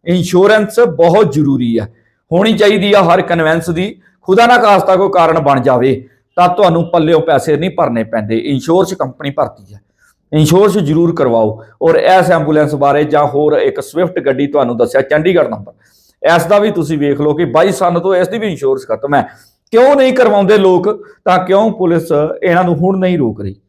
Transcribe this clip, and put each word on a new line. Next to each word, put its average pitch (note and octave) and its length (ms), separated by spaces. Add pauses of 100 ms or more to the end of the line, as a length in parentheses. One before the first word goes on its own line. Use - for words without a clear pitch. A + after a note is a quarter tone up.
ਇੰਸ਼ੋਰੈਂਸ F#3+ 720
ਬਹੁਤ E3+ 540
ਜ਼ਰੂਰੀ C3 440
ਹੈ, G#2 100 (420)
ਹੋਣੀ G#3 280
ਚਾਹੀਦੀ G3+ 340
ਆ G3+ 120
ਹਰ F3 180
ਕਨਵੈਂਸ E3 480
ਦੀ। F3+ 240 (340)
ਖੁਦਾ G#3 180
ਨਾ A#3+ 120
ਖਾਸਤਾ G3+ 380
ਕੋਈ F#3+ 160
ਕਾਰਨ E3 280
ਬਣ C#3+ 220
ਜਾਵੇ B2+ 340 (400)
ਤਾਂ F3+ 140
ਤੁਹਾਨੂੰ F3 400
ਪੱਲਿਓਂ E3 320
ਪੈਸੇ D#3+ 340
ਨਹੀਂ E3+ 140
ਭਰਨੇ A#2+ 340
ਪੈਂਦੇ, A2+ 340
ਇੰਸ਼ੋਰੈਂਸ E3 560
ਕੰਪਨੀ C#3 360
ਭਰਦੀ A2 440
ਹੈ। G2+ 60 (520)
ਇੰਸ਼ੋਰੈਂਸ E3+ 460
ਜ਼ਰੂਰ E3 380
ਕਰਵਾਓ। A2+ 460 (200)
ਔਰ D#3+ 140
ਇਸ F3+ 340
ਐਂਬੂਲੈਂਸ D3+ 440
ਬਾਰੇ C#3+ 300
ਜਾਂ D3+ 200
ਹੋਰ C#3+ 300
ਇੱਕ C3+ 260
ਸਵਿਫਟ E3 400
ਗੱਡੀ C3+ 260
ਤੁਹਾਨੂੰ C#3 300
ਦੱਸਿਆ A#2+ 260
ਚੰਡੀਗੜ੍ਹ D#3 460
ਨੰਬਰ, G#2+ 240 (500)
ਇਸ E3 240
ਦਾ G3+ 120
ਵੀ G#3 120
ਤੁਸੀਂ D#3+ 280
ਵੇਖ C#3+ 220
ਲਓ D3 140
ਕਿ E3 120
ਬਾਈ D#3+ 260
ਸਨ F3 260
ਤੋਂ F#3 160
ਇਸ F3+ 140
ਦੀ G#3+ 100
ਵੀ G#3+ 100
ਇੰਸ਼ੋਰੈਂਸ C3+ 400
ਖਤਮ C#3 260
ਹੈ। C#3 80 (500)
ਕਿਉਂ B3+ 240
ਨਹੀਂ C4 160
ਕਰਵਾਉਂਦੇ G#3+ 460
ਲੋਕ? F#3 300 (360)
ਤਾਂ F#3 140
ਕਿਉਂ F#3+ 340
ਪੁਲਿਸ E3+ 380 (320)
ਇਹਨਾਂ F3+ 220
ਨੂੰ F3 120
ਹੁਣ F#3 220
ਨਹੀਂ F#3 200
ਰੋਕ A2 220
ਰਹੀ? G2 140 (140)